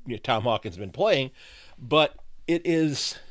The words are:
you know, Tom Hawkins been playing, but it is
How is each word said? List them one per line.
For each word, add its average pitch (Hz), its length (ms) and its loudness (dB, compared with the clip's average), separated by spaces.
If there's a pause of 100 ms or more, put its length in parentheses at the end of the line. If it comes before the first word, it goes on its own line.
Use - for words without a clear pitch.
you 127 80 -6
know, 101 80 -8
Tom 113 220 0
Hawkins 107 340 0
been 98 140 -8
playing, 151 400 2 (480)
but 147 360 4 (320)
it 165 180 2
is 160 520 0 (140)